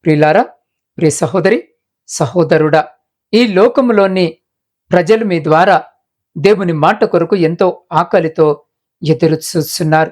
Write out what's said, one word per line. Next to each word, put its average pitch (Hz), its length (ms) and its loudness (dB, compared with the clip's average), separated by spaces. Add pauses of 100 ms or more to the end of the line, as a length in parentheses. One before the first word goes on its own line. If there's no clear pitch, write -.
ప్రియులారా, 156 380 2 (540)
ప్రియ 160 120 0
సహోదరి, 180 580 -2 (400)
సహోదరుడా, 156 800 0 (460)
ఈ 240 140 2
లోకములోని 196 920 0 (540)
ప్రజలు 190 340 2
మీ 175 180 -2
ద్వారా 160 400 2 (540)
దేవుని 180 360 0
మాట 165 300 0
కొరకు 175 320 0
ఎంతో 170 560 -2
ఆకలితో 160 760 0 (420)
ఎదురు 156 280 0
చూస్తున్నారు. 156 760 -2